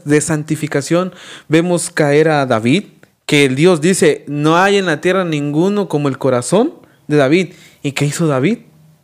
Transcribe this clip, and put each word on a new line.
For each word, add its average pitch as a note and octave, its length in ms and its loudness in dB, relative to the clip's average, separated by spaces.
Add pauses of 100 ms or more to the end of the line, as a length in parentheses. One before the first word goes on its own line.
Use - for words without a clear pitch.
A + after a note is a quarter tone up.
de D3 180 2
santificación D#3 920 -4 (340)
vemos E3+ 420 0
caer D3+ 400 2
a D3 160 0
David, B2 400 0 (400)
que C#3+ 200 2
el C3 100 0
Dios D#3+ 260 2
dice, E3+ 460 0
"No D3 300 0
hay G3 200 2
en G3 80 -2
la D#3 160 -2
tierra F#3 220 0
ninguno E3 640 -2
como D3 180 -2
el C3 120 -4
corazón D3+ 560 0 (320)
de D3 100 0
David". D3+ 360 2 (280)
¿Y C#3+ 120 -6
qué C#3+ 120 -2
hizo D3+ 220 -2
David? D3+ 320 -2 (440)